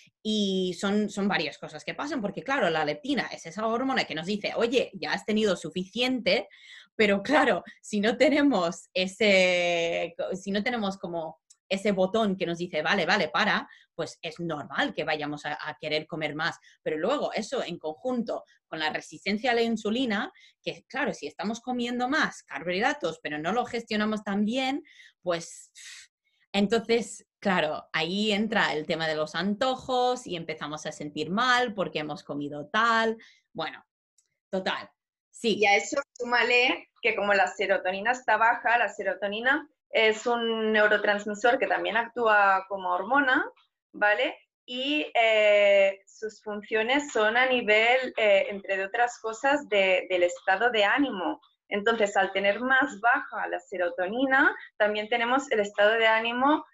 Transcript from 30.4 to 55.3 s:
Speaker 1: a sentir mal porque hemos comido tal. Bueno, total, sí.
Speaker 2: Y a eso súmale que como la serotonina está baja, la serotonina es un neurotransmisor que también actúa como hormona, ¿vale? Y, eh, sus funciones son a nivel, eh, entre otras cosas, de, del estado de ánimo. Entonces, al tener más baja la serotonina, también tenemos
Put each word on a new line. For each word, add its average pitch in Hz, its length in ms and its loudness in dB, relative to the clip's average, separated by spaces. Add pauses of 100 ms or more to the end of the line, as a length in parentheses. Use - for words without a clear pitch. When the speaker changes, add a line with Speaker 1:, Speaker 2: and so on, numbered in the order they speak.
Speaker 1:
a 156 80 -6
sentir 151 360 -6
mal 247 440 0
porque 165 260 -4
hemos 151 240 -8
comido 147 480 -10
tal. 226 460 0 (360)
Bueno, 151 320 -10 (640)
total, 175 400 -6 (400)
sí. 220 300 -2
Speaker 2:
Y 208 60 4
a 202 100 6
eso 220 220 -2 (200)
súmale 240 720 2 (120)
que 220 160 0
como 202 160 2
la 190 140 4
serotonina 196 640 0
está 240 260 0
baja, 233 400 2
la 226 120 2
serotonina 214 800 -2 (220)
es 220 340 2
un 226 460 0
neurotransmisor 208 880 2
que 190 80 0
también 175 300 -2
actúa 208 720 2
como 190 220 -4
hormona, 262 520 2 (480)
¿vale? 214 460 0 (300)
Y, 254 480 -4
eh, 208 880 4
sus - 380 -14
funciones 220 680 -2
son 220 260 2
a 262 100 4
nivel, 240 720 2
eh, 202 320 4
entre 196 360 -4
otras 240 340 0
cosas, 247 480 0
de, 190 440 2
del 175 100 2
estado 190 480 2
de 220 140 2
ánimo. 208 580 0 (280)
Entonces, 208 460 0
al 190 180 2
tener 202 260 0
más 262 400 0
baja 220 480 0
la 170 120 -6
serotonina, 226 960 0 (220)
también 214 320 0
tenemos 240 420 0